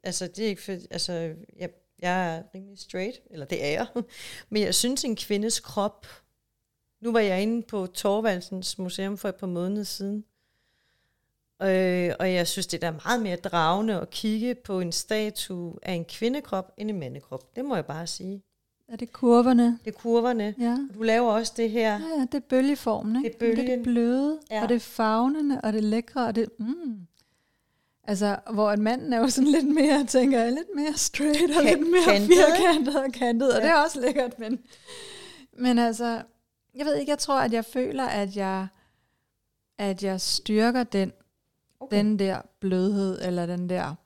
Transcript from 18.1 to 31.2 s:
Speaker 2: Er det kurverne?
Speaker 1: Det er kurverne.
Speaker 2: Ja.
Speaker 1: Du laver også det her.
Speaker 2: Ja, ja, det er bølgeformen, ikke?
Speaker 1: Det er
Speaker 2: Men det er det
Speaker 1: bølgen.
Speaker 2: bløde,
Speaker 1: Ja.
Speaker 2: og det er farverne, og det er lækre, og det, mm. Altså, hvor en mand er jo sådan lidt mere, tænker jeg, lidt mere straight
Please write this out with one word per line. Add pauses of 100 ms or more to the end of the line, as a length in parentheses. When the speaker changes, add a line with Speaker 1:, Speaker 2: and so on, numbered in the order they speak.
Speaker 2:
Er
det
kurverne?
Speaker 1:
Det
er
kurverne.
Speaker 2:
Ja. (180)
Speaker 1:
Du
laver
også
det
her.
Speaker 2:
Ja, (120)
ja,
det
er
bølgeformen,
ikke?
Speaker 1:
Det
er
Speaker 2:
Men
det
er
det
Speaker 1:
bølgen.
Speaker 2:
bløde, (120)
Speaker 1:
Ja.
Speaker 2:
og
det
er
farverne,
og
det
er
lækre,
og
det, (100)
mm. (1000)
Altså, (140)
hvor
en
mand
er
jo
sådan
lidt
mere,
tænker
jeg,
lidt
mere
straight